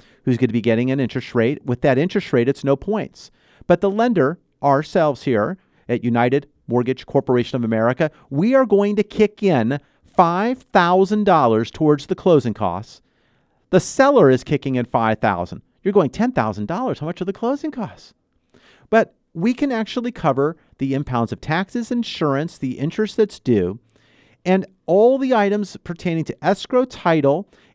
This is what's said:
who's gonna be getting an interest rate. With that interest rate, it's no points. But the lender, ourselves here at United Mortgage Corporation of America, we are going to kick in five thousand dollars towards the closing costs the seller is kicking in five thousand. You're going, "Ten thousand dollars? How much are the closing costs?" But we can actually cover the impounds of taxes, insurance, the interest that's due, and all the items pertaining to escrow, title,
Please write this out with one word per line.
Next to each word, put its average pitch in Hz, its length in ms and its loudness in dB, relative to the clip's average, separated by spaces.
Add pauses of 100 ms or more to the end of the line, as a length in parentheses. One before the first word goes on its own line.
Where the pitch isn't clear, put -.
(240)
who's 127 140 0
gonna 123 140 0
be 113 100 -2
getting 117 300 0
an 139 80 -2
interest 127 360 -6
rate. 120 300 0
With 123 160 -4
that 135 160 2
interest 175 360 -2
rate, 120 160 2
it's - 140 -4
no 135 120 2
points. - 560 -8 (340)
But 175 160 2
the 202 80 0
lender, 196 500 0 (220)
ourselves 143 640 0
here 127 340 0 (300)
at 120 160 -4
United 123 460 0 (180)
Mortgage 123 380 -2
Corporation 127 500 0
of 120 80 -2
America, 113 480 0 (180)
we 196 260 0
are 262 100 4
going 202 320 2
to 208 60 2
kick - 400 -2
in 139 360 0 (260)
five 196 580 0 (100)
thousand 190 500 2
dollars 123 480 4
towards 147 360 0
the 185 80 -4
closing 139 380 2
costs 95 480 -6 (680)
the 185 80 6
seller 262 500 4
is 127 140 2
kicking 139 320 -4
in 123 100 -2
five 113 340 0
thousand. 95 420 -4 (220)
You're 202 100 -2
going, 175 160 2
"Ten 240 220 -2
thousand 107 360 -4
dollars? 196 320 -6
How 147 60 -10
much 170 160 -8
are 180 40 -6
the 196 80 -6
closing 285 380 -6
costs?" - 420 -12 (760)
But 220 260 2 (180)
we 196 200 -2
can 277 180 -4
actually 226 400 -6
cover 147 460 -2 (220)
the 135 160 -2
impounds 127 360 -2
of - 80 -8
taxes, 190 520 -6
insurance, 165 640 -4
the 127 220 -8
interest 185 380 -4
that's 214 220 0
due, 101 400 0 (640)
and 185 220 0 (220)
all 226 320 4
the 262 160 0
items 202 480 -2
pertaining 165 420 -4
to - 180 -10
escrow, 208 400 0
title, 165 640 0 (280)